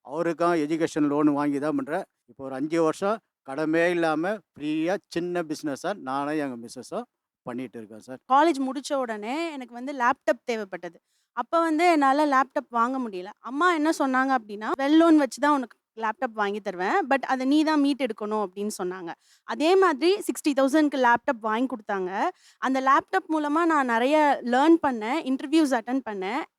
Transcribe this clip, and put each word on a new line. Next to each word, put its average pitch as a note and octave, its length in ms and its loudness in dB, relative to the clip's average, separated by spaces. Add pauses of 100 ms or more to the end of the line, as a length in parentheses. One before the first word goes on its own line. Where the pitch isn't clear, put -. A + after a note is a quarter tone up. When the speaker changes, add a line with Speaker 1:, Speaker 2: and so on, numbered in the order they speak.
Speaker 1:
அவருக்கும் E3+ 540 -2
எஜுகேஷன் D#3 540 0
லோன் D3+ 240 2
வாங்கி C#3+ 260 -2
தான் D3 180 -2
பண்றேன். C#3+ 280 -4 (220)
இப்போ B2+ 180 -18
ஒரு C3+ 100 -10
அஞ்சு D#3 280 -2
வருஷம் G3 360 -2 (320)
கடமே D#3 400 0
இல்லாம E3+ 460 0
ஃப்ரீயா D#3+ 600 -4 (120)
சின்ன F3 340 -4
பிசினஸா D3+ 520 -6
நானும் C#3+ 440 -4
எங்க B2 280 -6
மிஸ்ஸஸும் C#3+ 360 -10 (400)
பண்ணிட்டு B2 360 -10
இருக்கோம் A2 220 -16
சார். B2+ 180 -16 (140)
Speaker 2:
காலேஜ் C#4 360 4
முடிச்ச C4 260 -6
உடனே B3+ 580 -4
எனக்கு B3 220 -14
வந்து B3+ 180 -10
லேப்டாப் C4+ 580 0
தேவைப்பட்டது. F#3+ 440 -6 (380)
அப்ப B3+ 280 0
வந்து E4 300 4
என்னால D4 360 4
லேப்டாப் C4+ 420 0
வாங்க A#3+ 300 0
முடியல. G3 280 -8 (120)
அம்மா D4+ 360 0
என்ன D#4 240 2
சொன்னாங்க C4+ 380 2
அப்படின்னா, G#3+ 420 -6
"வெல் C#4 180 4
லோன் D#4+ 200 8
வச்சு C4+ 240 2
தான் D4 120 4
உனக்கு C4+ 260 -2 (180)
லேப்டாப் A3 360 -4
வாங்கி G#3 280 -2
தருவேன். G3+ 480 -2
but C4+ 140 2
அதை C4 240 -2
நீ D4+ 180 4
தான் D#4 160 2
மீட் C#4 220 0
எடுக்கணும்," G#3+ 440 -2
அப்படின்னு G3+ 240 -6 (120)
சொன்னாங்க. F3+ 300 -8 (320)
அதே D4+ 320 2
மாதிரி F4 400 2
சிக்ஸ்டி D#4+ 360 -4
தௌசண்ட்க்கு C#4 460 2
லேப்டாப் A#3+ 420 2
வாங்கி A3+ 340 -2
கொடுத்தாங்க. G3+ 540 -4 (300)
அந்த C4 220 0
லேப்டாப் D#4 560 2
மூலமா D4+ 280 0
நான் D4+ 220 2
நிறைய C4+ 580 4
லேர்ன் C4+ 320 6 (100)
பண்ணேன், B3 380 -2
இன்டர்வியூஸ் C4+ 560 2
அட்டெண்ட் B3+ 200 -4 (100)
பண்ணேன் G#3 320 -6 (160)